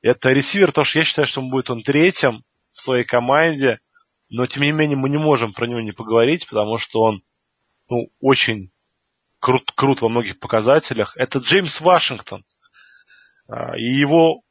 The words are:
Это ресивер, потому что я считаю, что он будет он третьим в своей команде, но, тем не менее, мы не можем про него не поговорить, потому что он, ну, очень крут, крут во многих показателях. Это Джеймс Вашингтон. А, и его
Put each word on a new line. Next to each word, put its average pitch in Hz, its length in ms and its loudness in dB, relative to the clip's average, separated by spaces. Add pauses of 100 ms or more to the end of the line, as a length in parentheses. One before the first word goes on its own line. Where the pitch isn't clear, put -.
Это 123 280 0
ресивер, 143 380 2
потому 147 160 0
что 151 160 -2
я 160 60 0
считаю, 147 200 0
что 135 140 -6
он 131 100 -8
будет 131 200 -4
он 113 140 -6
третьим 143 600 0 (280)
в - 100 -20
своей 123 240 -2
команде, 135 760 0 (500)
но, 123 160 -2
тем 139 180 -4
не 147 100 0
менее, 151 240 0
мы 135 120 -2
не 143 80 0
можем 131 360 0
про 117 140 -4
него 120 120 -6
не 107 140 -8
поговорить, 120 560 0
потому 107 280 -2
что 113 240 -4
он, 110 200 0 (680)
ну, 120 180 -4 (120)
очень 117 520 0 (680)
крут, - 360 -2
крут 135 260 0
во 113 80 0
многих 113 300 -4
показателях. 117 760 0
Это 127 240 -4
Джеймс 165 420 -2
Вашингтон. 135 600 0 (1040)
А, - 300 -10
и 117 60 -8
его 143 680 4